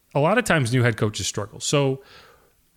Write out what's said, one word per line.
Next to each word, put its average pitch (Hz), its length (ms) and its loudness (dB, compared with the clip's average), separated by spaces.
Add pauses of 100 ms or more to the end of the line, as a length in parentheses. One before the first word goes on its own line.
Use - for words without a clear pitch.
(140)
A 147 60 0
lot 170 180 2
of 247 60 0
times, 135 300 2
new 127 100 4
head 120 140 2
coaches 104 280 -2
struggle. - 360 -8
So, 135 420 -2 (720)